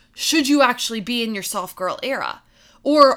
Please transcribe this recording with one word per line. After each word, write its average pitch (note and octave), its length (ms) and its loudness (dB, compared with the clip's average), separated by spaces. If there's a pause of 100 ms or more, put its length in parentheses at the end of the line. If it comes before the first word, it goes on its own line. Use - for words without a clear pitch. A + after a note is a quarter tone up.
(160)
should D4 320 0
you C#4+ 140 4
actually A#3+ 400 0
be A#3 220 -4
in A3 120 -4
your F#3+ 80 -6
soft F#3 320 -8
girl F#3 260 -6
era? A#3 400 -6 (420)
Or C#4+ 340 4